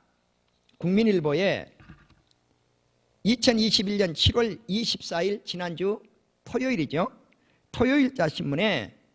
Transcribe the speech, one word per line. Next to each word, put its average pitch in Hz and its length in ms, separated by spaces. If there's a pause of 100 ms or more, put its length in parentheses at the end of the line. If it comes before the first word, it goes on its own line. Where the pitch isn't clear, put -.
(760)
국민일보에 175 1000 (1400)
이천이십일 220 760
년 185 160
칠월 220 440 (100)
이십사일 196 760
지난주 180 580 (440)
토요일이죠. 208 640 (600)
토요일자 254 580
신문에 151 680 (180)